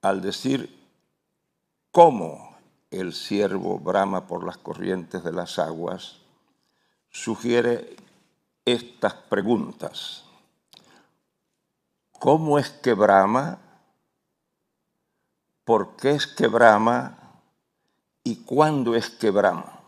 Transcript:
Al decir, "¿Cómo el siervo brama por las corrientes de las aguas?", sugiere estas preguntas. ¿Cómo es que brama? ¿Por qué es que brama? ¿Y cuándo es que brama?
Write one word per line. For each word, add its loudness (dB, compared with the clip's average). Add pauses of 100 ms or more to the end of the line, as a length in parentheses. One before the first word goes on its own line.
Al 0
decir, -6 (1120)
"¿Cómo 2 (360)
el -8
siervo -4
brama -2
por -8
las -12
corrientes -8
de -6
las -8
aguas?", -8 (880)
sugiere -4 (680)
estas -4
preguntas. -6 (1900)
¿Cómo 2
es -4
que -2
brama? 4 (2000)
¿Por 0
qué 0
es -2
que -2
brama? 2 (800)
¿Y -6
cuándo 0
es -2
que -2
brama? 0 (120)